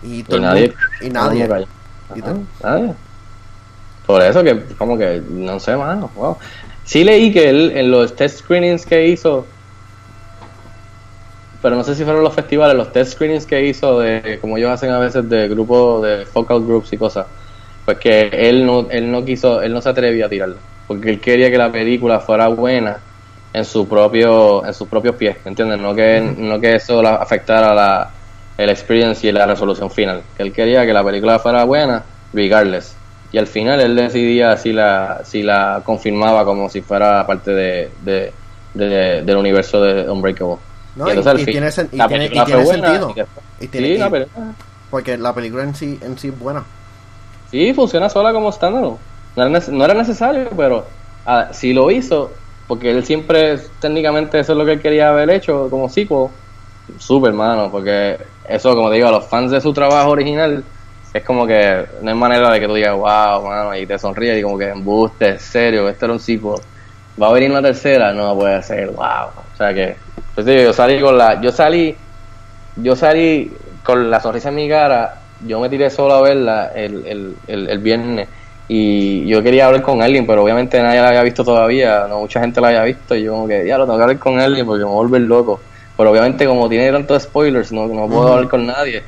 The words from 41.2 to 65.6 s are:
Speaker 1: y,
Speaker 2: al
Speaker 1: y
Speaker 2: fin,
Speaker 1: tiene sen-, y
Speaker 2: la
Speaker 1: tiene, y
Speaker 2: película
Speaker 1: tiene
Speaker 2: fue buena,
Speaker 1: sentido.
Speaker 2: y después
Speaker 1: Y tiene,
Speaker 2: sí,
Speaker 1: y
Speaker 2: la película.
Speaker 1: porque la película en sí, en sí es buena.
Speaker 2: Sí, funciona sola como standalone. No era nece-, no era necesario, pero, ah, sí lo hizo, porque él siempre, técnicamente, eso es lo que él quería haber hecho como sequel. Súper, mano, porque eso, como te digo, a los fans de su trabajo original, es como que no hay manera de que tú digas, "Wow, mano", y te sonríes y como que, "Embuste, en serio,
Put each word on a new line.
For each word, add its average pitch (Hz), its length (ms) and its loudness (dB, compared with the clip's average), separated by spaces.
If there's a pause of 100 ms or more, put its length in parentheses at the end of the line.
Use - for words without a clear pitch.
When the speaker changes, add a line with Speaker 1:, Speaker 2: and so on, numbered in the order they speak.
Speaker 1:
y, 135 40 4
Speaker 2:
al - 40 0
Speaker 1:
y 143 60 -4
Speaker 2:
fin, - 80 -2
Speaker 1:
tiene 147 160 -2
sen-, 160 240 -6
y - 40 -10
Speaker 2:
la 120 120 2
Speaker 1:
tiene, 143 160 -2
y - 20 -6
Speaker 2:
película 120 180 2
Speaker 1:
tiene 131 180 2
Speaker 2:
fue 165 100 4
buena, 180 140 0
Speaker 1:
sentido. 180 240 0
Speaker 2:
y - 20 -12
después - 320 -10 (160)
Speaker 1:
Y 123 80 -14
tiene, 131 180 -4
Speaker 2:
sí, 160 60 0
Speaker 1:
y 202 40 0
Speaker 2:
la 202 120 0
película. 156 360 -6 (440)
Speaker 1:
porque 127 280 -6
la 120 160 -4
película 120 300 -8
en 143 120 -8
sí, 143 260 -10
en 127 160 -12
sí 143 100 -12
es 131 100 -12
buena. 135 260 -10 (840)
Speaker 2:
Sí, 175 240 -6
funciona 202 360 -2
sola 208 240 -2
como 214 180 -4
standalone. 185 460 -4 (400)
No 123 80 0
era 135 40 0 (100)
nece-, 151 120 -10
no 139 140 0
era 180 80 4
necesario, 233 640 -2
pero, 127 280 0 (400)
ah, 117 280 0
sí 127 180 -4
lo 131 200 4
hizo, 202 400 -2 (360)
porque 120 240 -4
él 123 140 -2
siempre, 156 520 0 (220)
técnicamente, 156 600 -2
eso 151 100 -2
es 151 60 2
lo 151 80 2
que 151 80 2
él 147 80 -4
quería 151 260 2
haber 147 220 2
hecho 147 400 0
como 131 180 -4
sequel. 139 400 -2 (720)
Súper, 131 340 2
mano, 107 400 -2
porque 101 460 -2 (320)
eso, 123 260 2
como 113 140 0
te 107 60 2
digo, 120 120 4
a 117 40 4
los 104 140 0
fans 123 260 -2
de 135 100 0
su 151 100 -2
trabajo 143 380 2
original, 147 520 0 (520)
es 107 100 -6
como 123 240 0
que 101 380 2 (160)
no 110 100 -6
hay 113 60 -2
manera 120 340 4
de 107 80 4
que 107 80 -2
tú 107 60 -2
digas, 104 220 0
"Wow, 104 500 2
mano", 104 320 -6
y 95 80 -8
te 98 140 -6
sonríes 107 400 -4
y - 40 -4
como 101 140 -4
que, 98 120 -4
"Embuste, 104 600 0
en 98 100 -6
serio, 113 500 -2